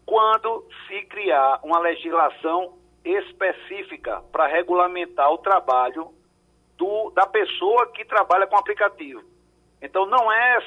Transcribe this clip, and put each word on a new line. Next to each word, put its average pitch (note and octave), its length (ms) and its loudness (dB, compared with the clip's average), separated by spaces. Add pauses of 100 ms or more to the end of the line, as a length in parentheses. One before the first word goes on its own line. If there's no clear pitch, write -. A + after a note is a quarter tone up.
quando A3 600 0 (220)
se G3+ 140 -10
criar D3+ 600 0
uma D#3+ 180 0
legislação E3 1000 -2 (260)
específica F3+ 1160 -6 (120)
para D3+ 160 2
regulamentar F3 840 0
o E3 80 0
trabalho D#3+ 720 0 (680)
do, G#3 340 -4
da F#3 140 2
pessoa G#3+ 680 0
que G#3+ 120 -14
trabalha F#3+ 440 2
com G#3 80 2
aplicativo. G3 680 -4 (580)
Então, F#3+ 260 -2
não A3 260 2
é A#3+ 340 2